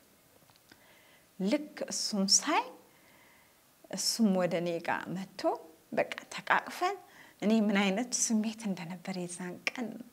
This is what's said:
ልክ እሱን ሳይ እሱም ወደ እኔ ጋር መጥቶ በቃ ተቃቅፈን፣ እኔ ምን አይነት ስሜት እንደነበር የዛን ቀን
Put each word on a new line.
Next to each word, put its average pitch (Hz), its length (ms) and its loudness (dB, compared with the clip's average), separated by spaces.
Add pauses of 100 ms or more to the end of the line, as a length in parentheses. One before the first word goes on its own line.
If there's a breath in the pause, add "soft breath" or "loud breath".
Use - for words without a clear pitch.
(1400 soft breath)
ልክ 254 440 0
እሱን - 480 -2
ሳይ 370 320 4 (1300 soft breath)
እሱም 202 420 4
ወደ 180 220 4
እኔ 175 140 0 (120)
ጋር - 260 -2
መጥቶ 185 340 -8 (500)
በቃ - 240 -2 (140)
ተቃቅፈን፣ - 680 0 (460 loud breath)
እኔ 196 180 2
ምን 208 180 2
አይነት 202 380 2
ስሜት 220 480 0
እንደነበር 180 540 -6
የዛን 180 380 -8 (100)
ቀን 240 220 -6 (260)